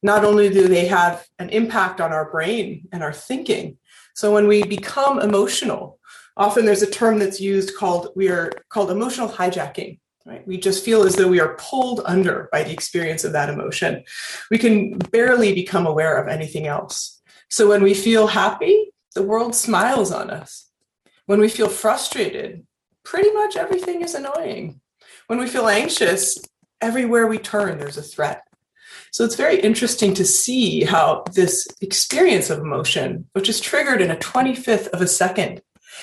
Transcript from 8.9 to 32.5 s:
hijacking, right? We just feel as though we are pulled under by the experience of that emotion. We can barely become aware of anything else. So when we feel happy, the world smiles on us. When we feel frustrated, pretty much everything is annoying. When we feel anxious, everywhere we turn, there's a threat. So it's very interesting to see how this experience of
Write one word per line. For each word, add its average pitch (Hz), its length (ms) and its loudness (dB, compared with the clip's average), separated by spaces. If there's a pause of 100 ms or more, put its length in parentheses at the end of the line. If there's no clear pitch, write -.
hijacking, 180 680 -6 (260)
right? 233 220 -18
We 185 100 -6
just 190 260 0
feel 220 200 4
as 185 120 4
though 190 120 4
we 180 120 4
are 160 180 0
pulled 247 480 -4
under 180 460 0
by 151 120 0
the 156 100 -8
experience 160 500 -6
of - 100 -4
that 147 160 -2
emotion. - 540 -6 (460)
We 226 80 2
can 220 400 2
barely 233 560 2
become 175 320 -2
aware 156 320 0
of 147 100 -4
anything 156 380 -6
else. - 560 -8 (280)
So 202 200 4
when 202 140 6
we 196 100 6
feel 220 320 4
happy, 339 680 2 (220)
the 196 100 -2
world 226 300 -2
smiles 220 580 0
on - 200 -6
us. - 360 -16 (600)
When 202 120 4
we 214 80 6
feel 214 220 0
frustrated, - 960 -4 (380)
pretty 403 280 2
much 415 240 -2
everything 359 460 -4
is 339 120 -8
annoying. 277 680 -8 (460)
When 240 120 -2
we 254 80 -4
feel 247 200 0
anxious, 202 680 0 (440)
everywhere 233 460 2
we 220 100 -2
turn, 202 400 -4
there's 143 200 -10
a 147 60 -12
threat. 147 400 -6 (720)
So 233 120 0
it's 226 100 -2
very 320 240 2
interesting 214 540 2
to 190 100 0
see 202 640 0
how 160 380 2 (100)
this 180 340 2 (140)
experience 262 680 2
of 151 100 -4